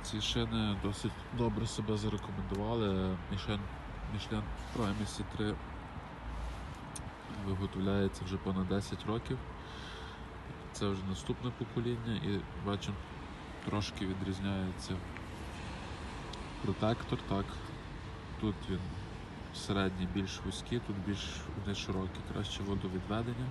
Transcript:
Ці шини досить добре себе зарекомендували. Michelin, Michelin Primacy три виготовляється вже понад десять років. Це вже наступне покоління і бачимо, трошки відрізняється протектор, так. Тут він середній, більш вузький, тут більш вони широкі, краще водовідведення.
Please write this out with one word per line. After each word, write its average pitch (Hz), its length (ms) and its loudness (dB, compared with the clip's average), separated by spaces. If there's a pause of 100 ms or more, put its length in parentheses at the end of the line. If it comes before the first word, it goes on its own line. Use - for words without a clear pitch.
Ці 107 180 0
шини 113 600 4
досить 101 280 2 (220)
добре 117 340 4
себе 107 300 2
зарекомендували. 98 1200 2 (160)
Michelin, 104 260 2 (560)
Michelin 104 280 0 (340)
Primacy 104 460 2 (140)
три 104 180 4 (1900)
виготовляється 98 800 4
вже 95 120 0
понад 95 300 2
десять 95 380 2
років. 120 320 2 (1400)
Це 101 160 2
вже 95 200 2
наступне 120 420 0
покоління 117 640 0
і 98 240 2 (260)
бачимо, 101 320 0 (680)
трошки 101 420 2
відрізняється 95 880 0 (1700)
протектор, 110 560 4 (100)
так. 98 160 4 (960)
Тут 107 140 4 (140)
він 92 100 2 (760)
середній, 92 580 2
більш 98 320 0
вузький, 107 340 0
тут 107 160 -2 (100)
більш 98 300 0 (260)
вони 98 140 0
широкі, 92 440 0 (140)
краще 101 300 0
водовідведення. 101 880 0